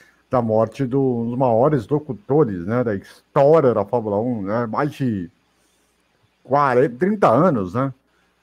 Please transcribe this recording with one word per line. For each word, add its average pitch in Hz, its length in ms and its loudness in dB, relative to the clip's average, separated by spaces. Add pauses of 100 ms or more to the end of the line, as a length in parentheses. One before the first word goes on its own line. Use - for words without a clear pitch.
(300)
da 127 120 0
morte 110 420 0
do, 131 160 -2
um 120 300 -2
dos 123 80 -6
maiores 127 500 2
locutores, 127 800 -2
né, 120 180 -2
da 113 100 -2
história 139 800 2
da 104 100 0
Fórmula 107 360 -2
um, 117 220 -4
né, 110 240 -4
mais 127 260 -4
de 104 380 -6 (1120)
quarenta, 127 540 2
trinta 196 300 0
anos, 117 460 2
né, 131 180 -4 (500)